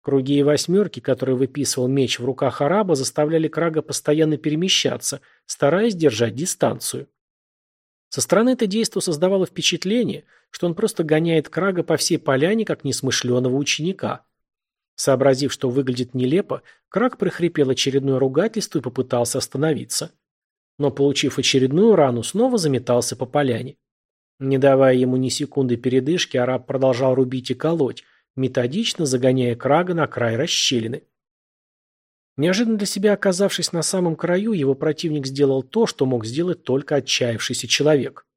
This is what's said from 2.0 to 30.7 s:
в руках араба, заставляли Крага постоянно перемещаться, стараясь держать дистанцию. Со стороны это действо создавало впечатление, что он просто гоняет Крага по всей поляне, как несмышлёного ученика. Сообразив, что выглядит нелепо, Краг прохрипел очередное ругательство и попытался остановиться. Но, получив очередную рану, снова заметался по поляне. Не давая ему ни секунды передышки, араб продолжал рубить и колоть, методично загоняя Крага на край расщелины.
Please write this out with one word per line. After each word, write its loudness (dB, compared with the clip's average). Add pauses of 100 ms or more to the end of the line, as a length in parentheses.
в -8
руках -2
араба, 2
заставляли 0
Крага -2
постоянно 0
перемещаться, -2 (240)
стараясь 2
держать 2
дистанцию. -4 (1000)
Со -6
стороны 2
это 0
действо -2
создавало 0
впечатление, -2 (260)
что -6
он -2
просто -2
гоняет 2
Крага -2
по 0
всей 0
поляне, 2
как -4
несмышлёного 0
ученика. -4 (680)
Сообразив, 2
что -4
выглядит -2
нелепо, -2 (260)
Краг -2
прохрипел 0
очередное 0
ругательство -2
и -2
попытался -2
остановиться. -4 (680)
Но, 0
получив 0
очередную 4
рану, 2
снова 0
заметался 0
по -8
поляне. -2 (640)
Не 0
давая 6
ему 2
ни 0
секунды -2
передышки, 0
араб -2
продолжал 2
рубить 0
и 0
колоть, -2 (320)
методично -2
загоняя 0
Крага 0
на 0
край -2
расщелины. -2 (1300)